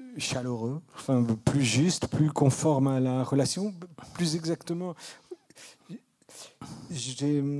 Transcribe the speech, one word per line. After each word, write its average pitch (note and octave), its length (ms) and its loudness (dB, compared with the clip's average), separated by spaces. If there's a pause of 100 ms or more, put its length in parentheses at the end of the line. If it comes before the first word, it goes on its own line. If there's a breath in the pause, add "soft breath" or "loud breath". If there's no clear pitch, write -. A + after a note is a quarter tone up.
(180)
chaleureux, B2 640 -4 (140)
enfin B2 280 2 (200)
plus C#3+ 180 2
juste, C3 460 2
plus D3+ 240 2
conforme C#3 560 4
à C3+ 100 2
la B2+ 240 2
relation, C#3 500 0 (420)
plus E3 200 -2
exactement. E3+ 600 -4 (1900 loud breath)
J'ai, C#3 540 -2 (160)